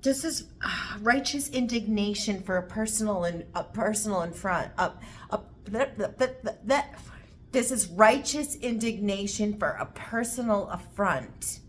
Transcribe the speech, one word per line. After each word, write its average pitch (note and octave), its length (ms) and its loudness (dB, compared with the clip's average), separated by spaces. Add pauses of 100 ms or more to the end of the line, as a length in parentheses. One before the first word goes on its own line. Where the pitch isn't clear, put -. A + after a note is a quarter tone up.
This C4+ 220 2
is, D#4+ 200 -2 (200)
uh, - 360 -4
righteous C#4 480 2
indignation G#3 920 0
for F#3 140 -2
a F3+ 60 2
personal G#3+ 640 0
and, E3+ 200 -2 (100)
a F3 100 -2
personal G#3+ 580 0
affront. E3+ 560 -2
A, F3+ 140 2 (380)
a, G#3+ 100 -2 (240)
that, A#3+ 340 -2
that, G#3 200 -4
that, B3+ 500 -2
that, C#4 300 2 (520)
this - 220 2
is G#3+ 160 0
righteous B3 680 6
indignation G#3 1000 0
for E3 120 2
a G2 160 -4
personal A#3 840 -2
affront. - 1000 -2